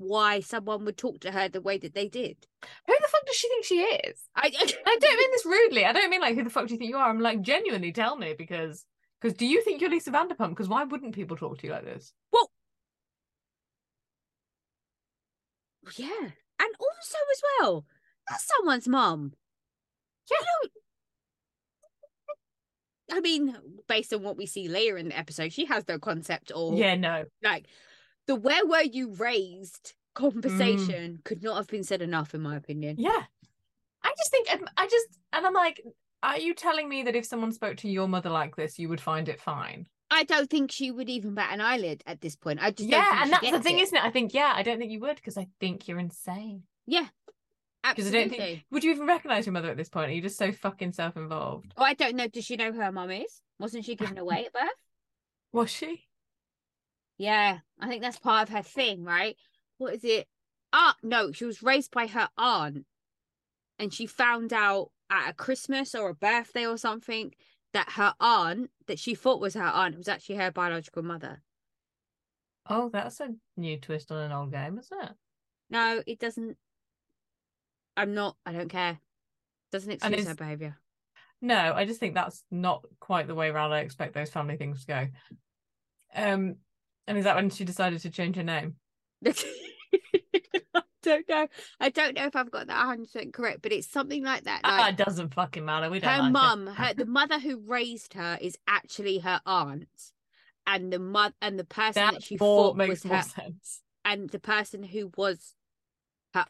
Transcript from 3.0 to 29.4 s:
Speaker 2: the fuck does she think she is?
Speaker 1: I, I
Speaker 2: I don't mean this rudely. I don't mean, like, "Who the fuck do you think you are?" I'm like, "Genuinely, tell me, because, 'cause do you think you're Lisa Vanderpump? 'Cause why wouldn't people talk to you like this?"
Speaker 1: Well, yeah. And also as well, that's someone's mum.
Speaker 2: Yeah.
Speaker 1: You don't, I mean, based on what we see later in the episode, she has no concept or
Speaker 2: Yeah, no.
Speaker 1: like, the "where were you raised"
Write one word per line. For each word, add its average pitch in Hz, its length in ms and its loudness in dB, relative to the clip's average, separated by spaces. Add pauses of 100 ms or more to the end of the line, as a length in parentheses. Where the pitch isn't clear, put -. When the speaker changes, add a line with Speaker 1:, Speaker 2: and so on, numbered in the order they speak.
Speaker 2:
the 587 80 2
fuck 587 180 4
does 523 100 -2
she 480 120 0
think 466 160 0
she 349 180 4
is? - 520 -2
Speaker 1:
I, 269 120 2
I 370 280 2 (120)
Speaker 2:
I 453 140 6
don't 539 180 8
mean 523 120 6
this 480 160 2
rudely. 339 380 8
I 214 80 6
don't 381 180 6
mean, 370 100 2
like, 247 140 2
"Who 262 80 0
the 233 80 -2
fuck 247 160 0
do 233 80 -4
you 226 40 -4
think 233 120 -6
you 262 60 -2
are?" 269 120 6
I'm 220 120 2
like, 226 220 2
"Genuinely, 240 500 0
tell 233 240 0
me, 160 200 -6
because, 165 480 -8 (360)
'cause 226 140 0
do 233 120 -2
you 330 160 6
think 370 180 0
you're 339 100 2
Lisa 320 200 -2
Vanderpump? 254 460 0
'Cause 190 120 -4
why 233 140 2
wouldn't 262 320 -8
people 196 220 -8
talk 151 220 -8
to - 100 -12
you - 40 -6
like - 120 -8
this?" - 280 -14 (200)
Speaker 1:
Well, 466 180 4 (3500)
yeah. 254 100 -10 (540)
And 440 200 0
also 659 380 -4 (140)
as 539 100 -2 (180)
well, 180 260 2 (420)
that's - 180 -6
someone's 320 420 2
mum. 165 440 2 (960)
Speaker 2:
Yeah. 554 100 4
Speaker 1:
You 659 60 -4 (160)
don't, - 100 -6 (2500)
I 349 100 0
mean, 294 360 2 (320)
based 220 240 0
on 208 100 -2
what 202 140 -8
we 196 100 -10
see 180 220 -8
later 202 300 0
in 170 100 -8
the 147 100 -8
episode, 160 340 -6
she 294 140 -2
has 269 220 0
no 170 100 -2
concept 165 560 -6
or 165 200 -2
Speaker 2:
Yeah, 196 220 4
no. 165 280 -2 (180)
Speaker 1:
like, 190 240 0 (600)
the 269 80 2
"where 285 320 2
were 320 160 4
you 254 320 -4
raised" 190 800 -4 (200)